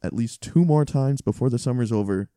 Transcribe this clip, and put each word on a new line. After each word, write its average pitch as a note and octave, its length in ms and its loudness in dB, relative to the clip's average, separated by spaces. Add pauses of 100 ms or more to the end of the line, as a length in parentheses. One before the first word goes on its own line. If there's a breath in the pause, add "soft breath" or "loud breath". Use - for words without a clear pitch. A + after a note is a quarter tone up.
at - 100 -4
least A#2 280 -6
two - 240 2
more D3+ 200 4
times C#3 360 0
before A#2+ 300 0
the A#2+ 80 -2
summer's B2 340 -2
over." G2+ 440 0